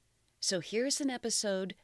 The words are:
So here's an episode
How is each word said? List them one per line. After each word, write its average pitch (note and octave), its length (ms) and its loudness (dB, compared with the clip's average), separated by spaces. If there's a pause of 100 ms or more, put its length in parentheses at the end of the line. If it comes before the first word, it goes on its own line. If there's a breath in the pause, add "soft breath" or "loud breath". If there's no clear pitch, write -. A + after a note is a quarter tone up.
(400)
So F#3 200 0
here's B3+ 400 0
an C#4+ 80 0
episode G#3 760 0